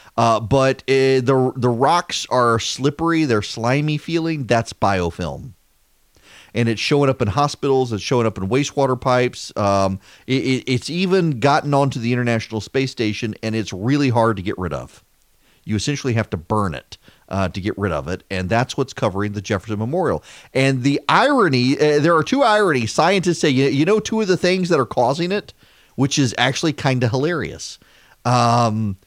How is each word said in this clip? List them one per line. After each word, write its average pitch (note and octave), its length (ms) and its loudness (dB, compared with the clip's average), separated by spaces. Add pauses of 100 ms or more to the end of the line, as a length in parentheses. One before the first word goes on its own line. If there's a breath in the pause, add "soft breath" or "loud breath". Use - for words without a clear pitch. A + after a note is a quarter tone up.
(160 loud breath)
Uh, A#2 240 2
but, C3 440 2
uh, C3+ 360 2
the, C3 380 2
the B2+ 100 0
rocks C3 600 0
are A#2+ 280 4
slippery, D#3+ 680 0
they're A2+ 160 2
slimy C#3+ 560 -2
feeling. E3 480 -4
That's A2+ 260 0
biofilm. F2+ 840 -4 (960 loud breath)
And A#2 160 0
it's A2 140 -2
showing C#3+ 300 2
up B2+ 100 -2
in A#2 60 0
hospitals, C3+ 680 0
it's G2+ 80 -4
showing A#2+ 240 0
up G#2+ 140 -4
in F#2+ 100 -4
wastewater C3 500 0
pipes. B2 560 -2
Um, G2 440 0 (260 loud breath)
it, C3 180 -2
it, C3 220 -2
it's B2+ 240 -4
even F3 500 0
gotten C#3+ 360 2
onto C#3 240 2
the A#2 120 -2
International A#2 480 -2
Space C3+ 300 -4
Station, G#2+ 540 -4
and A2 100 -4
it's G#2+ 180 -4
really C3 380 0
hard A2+ 280 2
to F#2+ 40 -8
get F#2 160 -6
rid F2 160 -4
of. B1+ 300 -12 (600 soft breath)
You G#2+ 120 -4
essentially C3+ 380 -2
have A2 180 0
to - 60 -6
burn G2 360 -2
it, - 240 -14 (320 soft breath)
uh, F#2+ 200 -2
to G2 120 -10
get G2 160 -4
rid G2 140 -2
of D2 160 -4
it, F2+ 240 -6
and F#2 180 -4
that's A#2 260 0
what's - 180 -4
covering G2+ 400 -2
the G2+ 100 -8
Jefferson G#2 340 -4
Memorial. B2 460 -2 (280 loud breath)
And C3+ 300 0
the C#3 260 0
irony, E3+ 680 2
uh, D3+ 240 2
there E3 160 4
are D#3 80 2
two C4+ 180 0
ironies. G3+ 500 2
Scientists F3 500 2
say, E3 80 4
"You, C3+ 160 4
you C#3 200 2
know, G#3+ 140 4
two A3 200 -4
of G#3+ 80 0
the F3+ 80 2
things F#3 340 0
that E3 100 4
are A#2+ 80 0
causing C#3+ 440 0
it?" G3+ 220 -6 (440 soft breath)
Which C3+ 200 0
is C3 220 2
actually C3 340 0
kinda B2+ 360 0
hilarious. C3 680 -4 (480 soft breath)
Um, A#2 800 2